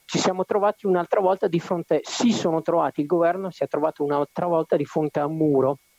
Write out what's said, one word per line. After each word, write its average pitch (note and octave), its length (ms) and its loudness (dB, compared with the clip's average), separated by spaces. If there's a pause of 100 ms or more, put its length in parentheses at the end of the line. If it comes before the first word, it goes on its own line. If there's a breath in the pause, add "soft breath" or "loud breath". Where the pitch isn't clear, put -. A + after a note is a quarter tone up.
ci - 140 -4
siamo F#3 260 -2
trovati G#3 400 -2
un'altra F3+ 340 2
volta F#3+ 280 2
di E3+ 120 0
fronte, E3 440 -2
si - 280 0
sono E3 300 0
trovati, D#3 400 0
il D3 60 -2
governo F3 420 0
si - 140 -6
è C3+ 40 -4
trovato D3+ 360 -2
un'altra C#3+ 420 -2
volta E3 300 0
di D3 100 0
fronte D3+ 340 -2
a C#3+ 60 0
un D#3+ 100 -4
muro. C#3+ 440 2 (200)